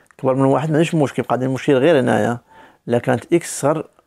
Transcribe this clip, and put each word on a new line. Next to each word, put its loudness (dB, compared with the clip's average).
كبر -2
من 2
واحد 0
ماشي 0
مشكل، -2
يبقى -4
عندنا -2
المشكل -2
غير 4
هنايا 0
إلا 0
كانت -2
إكس -2
صغر -2